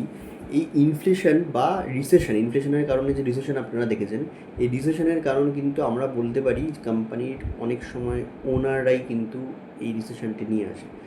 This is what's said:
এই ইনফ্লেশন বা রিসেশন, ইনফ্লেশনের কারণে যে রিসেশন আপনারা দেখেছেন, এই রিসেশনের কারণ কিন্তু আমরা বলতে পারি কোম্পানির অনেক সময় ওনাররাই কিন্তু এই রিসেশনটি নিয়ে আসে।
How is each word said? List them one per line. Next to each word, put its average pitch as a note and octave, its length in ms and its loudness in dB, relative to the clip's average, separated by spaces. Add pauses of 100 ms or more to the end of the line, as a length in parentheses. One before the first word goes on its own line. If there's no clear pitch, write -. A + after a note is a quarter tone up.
(520)
এই D#3 220 2
ইনফ্লেশন D#3 640 4 (160)
বা E3 320 0 (100)
রিসেশন, C#3 420 4
ইনফ্লেশনের C#3 540 2
কারণে C3+ 240 2
যে C3+ 80 0
রিসেশন C3 340 0
আপনারা A#2 300 -2
দেখেছেন, G#2+ 340 0 (380)
এই B2 100 2
রিসেশনের D#3 600 2
কারণ C#3 180 4 (100)
কিন্তু C#3 260 0
আমরা B2+ 240 0 (120)
বলতে A#2+ 280 0
পারি B2 180 2 (200)
কোম্পানির A#2 540 -2 (260)
অনেক A#2+ 160 -2 (120)
সময় A#2+ 280 -4 (240)
ওনাররাই C3 640 2
কিন্তু A2+ 300 -2 (460)
এই A2+ 140 -2
রিসেশনটি A2+ 540 -6
নিয়ে G#2 200 2
আসে। - 160 -14 (180)